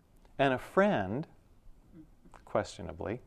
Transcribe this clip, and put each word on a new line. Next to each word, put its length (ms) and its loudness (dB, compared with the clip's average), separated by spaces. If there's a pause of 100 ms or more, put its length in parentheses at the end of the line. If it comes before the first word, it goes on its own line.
(400)
and 160 4
a 20 2
friend, 680 2 (1160)
questionably, 800 -4